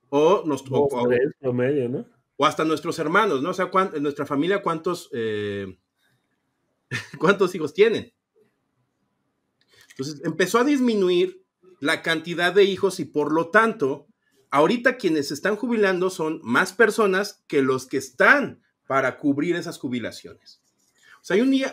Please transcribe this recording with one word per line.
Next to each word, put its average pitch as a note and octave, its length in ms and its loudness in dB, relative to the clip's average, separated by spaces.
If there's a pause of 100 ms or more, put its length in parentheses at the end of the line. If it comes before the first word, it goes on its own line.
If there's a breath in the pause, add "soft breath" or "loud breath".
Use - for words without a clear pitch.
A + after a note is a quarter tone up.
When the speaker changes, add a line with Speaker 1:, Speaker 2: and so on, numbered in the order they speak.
Speaker 1:
O D#3+ 380 4
nos, C#3 180 -4
Speaker 2:
Dos, C3+ 280 0
Speaker 1:
o, A#2+ 100 -2
o B2 60 2
Speaker 2:
tres, B2 120 4 (200)
promedio, B2+ 480 0
¿no? D#3+ 180 -6 (300)
Speaker 1:
o C#3+ 100 2
hasta D#3 180 0
nuestros D#3 340 -4
hermanos, E3 440 0
¿no? F3 80 -4
O F#3 40 -4
sea, F#3 160 -4
cuán-, F#3 240 0
en D3 80 -4
nuestra C#3+ 220 -4
familia, E3 380 -2
¿cuántos, E3+ 500 -6
eh, G#2 640 -6 (1120)
<laughs> - 280 -12
cuántos F3+ 360 2
hijos D#3 200 -6
tienen? G3 380 2 (1800 soft breath)
Entonces, C#3 340 -12
empezó F3+ 340 0
a B3 60 4
disminuir G3+ 800 0 (360)
la D3+ 200 -2
cantidad E3+ 540 -2
de G3 100 6
hijos F#3+ 360 0
y, D3+ 40 -6
por D3 280 -4
lo E3 180 0
tanto, F#3+ 560 0 (440)
ahorita A#3+ 460 2
quienes D#3 320 -2
se D#3+ 60 -6
están G3 220 -2
jubilando G3 520 0
son D#3+ 340 -6
más G#3+ 300 0
personas G#3 720 0
que D3 140 0
los C3 260 0
que C#3 120 -4
están G#3+ 640 2 (240)
para C3 320 0
cubrir D3 380 0
esas E3 220 -8
jubilaciones. A2 840 -10 (580 soft breath)
O - 40 -20
sea, F3 120 0
hay A3+ 60 4
un, C4+ 120 2 (180)